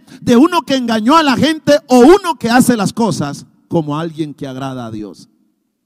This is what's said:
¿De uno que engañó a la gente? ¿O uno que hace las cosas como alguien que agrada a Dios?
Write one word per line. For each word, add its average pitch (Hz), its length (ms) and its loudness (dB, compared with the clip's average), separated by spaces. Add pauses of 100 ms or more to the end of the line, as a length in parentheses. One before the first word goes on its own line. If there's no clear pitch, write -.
(200)
¿De 240 160 0
uno 339 260 2
que 269 140 -4
engañó 226 400 0
a 320 80 4
la 262 120 0
gente? 294 520 0
¿O 254 100 4
uno 339 400 4
que 233 100 -6
hace 247 280 2
las 196 160 -4
cosas 165 520 -6 (220)
como 151 320 -4
alguien 160 360 -10
que 143 120 -14
agrada 131 400 -10
a 113 60 -14
Dios? 104 360 -16 (580)